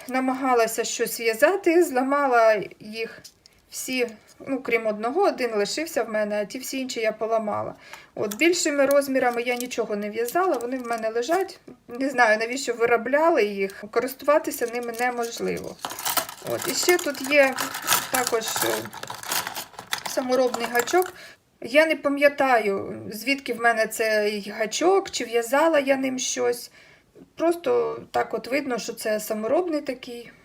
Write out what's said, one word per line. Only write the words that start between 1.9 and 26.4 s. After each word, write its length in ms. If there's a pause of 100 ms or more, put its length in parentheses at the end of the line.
їх 420 (480)
всі, 380 (400)
ну, 140
крім 260
одного, 360
один 320
лишився 480
в 60
мене, 320
а 40
ті 140
всі 200
інші 200
я 120
поламала. 640 (400)
От, 200
більшими 500
розмірами 560
я 140
нічого 400
не 140
в'язала, 480
вони 200
в 100
мене 220
лежать. 500 (280)
Не 220
знаю, 280
навіщо 360
виробляли 720
їх, 460
користуватися 840
ними 260
неможливо. 760 (720)
От, 180
і 80
ще 220
тут 340
є 240 (560)
також, 340
е, 280 (1400)
саморобний 600
гачок. 420 (480)
Я 240
не 100
пам'ятаю, 1040 (120)
звідки 400
в 80
мене 260
цей 720
гачок, 540
чи 140
в'язала 540
я 180
ним 220
щось. 520 (640)